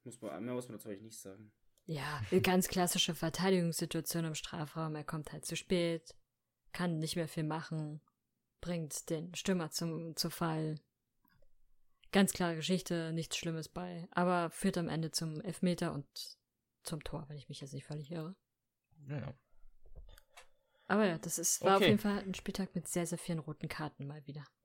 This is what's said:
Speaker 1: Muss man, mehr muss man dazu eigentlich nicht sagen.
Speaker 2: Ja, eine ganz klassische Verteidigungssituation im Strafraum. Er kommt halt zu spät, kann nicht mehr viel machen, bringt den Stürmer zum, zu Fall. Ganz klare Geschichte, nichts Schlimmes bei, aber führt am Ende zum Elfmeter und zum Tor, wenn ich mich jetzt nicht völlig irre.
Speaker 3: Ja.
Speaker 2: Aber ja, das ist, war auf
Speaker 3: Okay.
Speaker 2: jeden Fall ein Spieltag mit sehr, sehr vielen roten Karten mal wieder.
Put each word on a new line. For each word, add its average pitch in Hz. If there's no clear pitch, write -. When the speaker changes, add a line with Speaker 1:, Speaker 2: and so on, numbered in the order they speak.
Speaker 1:
Muss -
man, 90
mehr 123
muss 123
man 113
dazu 110
eigentlich 101
nicht 113
sagen. 104
Speaker 2:
Ja, 143
eine 185
ganz 185
klassische 175
Verteidigungssituation 170
im 160
Strafraum. 156
Er 151
kommt 151
halt 147
zu 165
spät, 170
kann 170
nicht 160
mehr 165
viel 160
machen, 156
bringt 165
den 165
Stürmer 175
zum, 165
zu 170
Fall. 160
Ganz 190
klare 170
Geschichte, 165
nichts 165
Schlimmes 160
bei, 175
aber 175
führt 190
am 165
Ende 156
zum 156
Elfmeter 170
und 143
zum 151
Tor, 147
wenn 147
ich -
mich 143
jetzt 139
nicht 139
völlig 151
irre. 170
Speaker 3:
Ja. 143
Speaker 2:
Aber 208
ja, -
das -
ist, -
war 190
auf 196
Speaker 3:
Okay. 202
Speaker 2:
jeden 208
Fall 202
ein 196
Spieltag -
mit 175
sehr, 170
sehr 170
vielen 165
roten 151
Karten 147
mal 143
wieder. 143